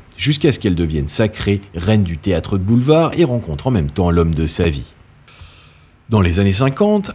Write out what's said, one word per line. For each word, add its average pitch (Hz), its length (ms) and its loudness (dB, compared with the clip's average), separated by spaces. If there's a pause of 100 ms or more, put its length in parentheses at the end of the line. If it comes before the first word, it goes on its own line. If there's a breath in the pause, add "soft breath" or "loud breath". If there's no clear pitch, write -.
(160)
jusqu'à 147 360 0
ce - 80 0
qu'elle 95 160 0
devienne 78 320 -2
sacrée 101 540 0 (120)
reine 101 300 2
du 82 140 -4
théâtre 87 400 -2
de 92 60 -2
boulevard 131 540 2
et 170 60 4
rencontre 110 440 -4
en 131 40 0
même 82 180 0
temps 87 220 0
l'homme 82 240 2
de 78 100 -2
sa 85 240 0
vie. 69 240 -8 (1160 loud breath)
Dans 107 120 2
les 87 180 2
années 98 140 2
cinquante, 190 600 0